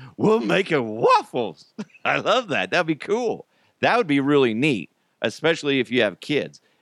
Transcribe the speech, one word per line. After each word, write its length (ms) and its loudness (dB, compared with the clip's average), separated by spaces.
"We'll 220 2
make 320 0
it 120 0
waffles." 920 0
<laughs> 280 -14
I 120 0
love 320 0
that. 220 -2
That'd 160 0
be 80 -2
cool. 500 -4
That 160 2
would 100 0
be 120 2
really 340 4
neat, 360 -2
especially 580 0
if 120 -4
you 100 2
have 180 0
kids. 400 -4